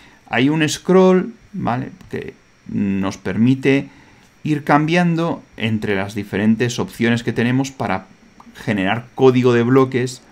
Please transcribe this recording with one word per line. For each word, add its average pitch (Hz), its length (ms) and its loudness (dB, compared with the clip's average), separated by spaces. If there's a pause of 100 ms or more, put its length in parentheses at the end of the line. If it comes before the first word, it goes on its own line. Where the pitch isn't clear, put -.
(280)
Hay 127 220 2
un 156 180 0
scroll, 185 640 2 (220)
¿vale? 127 360 -6 (200)
Que - 240 -10 (340)
nos 98 480 -4
permite 135 720 0 (560)
ir 147 180 -2
cambiando 165 800 0 (140)
entre 107 400 -2
las 101 180 -6
diferentes 110 640 0
opciones 117 440 -2
que 117 100 -4
tenemos 127 380 -2
para 95 360 -6 (480)
generar 104 600 -4
código 127 400 4
de 117 80 4
bloques 127 580 0 (120)